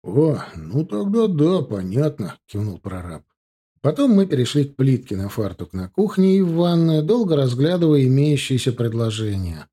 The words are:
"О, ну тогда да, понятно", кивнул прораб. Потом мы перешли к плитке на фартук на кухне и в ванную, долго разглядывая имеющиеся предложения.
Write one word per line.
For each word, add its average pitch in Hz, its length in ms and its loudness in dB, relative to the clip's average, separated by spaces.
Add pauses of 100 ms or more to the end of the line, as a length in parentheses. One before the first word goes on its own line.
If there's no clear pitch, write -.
"О, 123 400 0 (140)
ну 90 300 -4
тогда 208 400 -2
да, 170 360 2
понятно", 110 840 -4
кивнул 101 320 -6
прораб. 87 440 -12 (600)
Потом 254 300 2
мы 196 140 6
перешли 143 380 0
к 139 120 -8
плитке 131 400 0
на 98 120 -6
фартук 98 440 -8
на 92 160 -6
кухне 190 500 2
и 190 40 4
в 170 100 0
ванную, 165 500 2
долго 190 340 2
разглядывая 143 680 2
имеющиеся 135 680 2
предложения. 107 1000 -4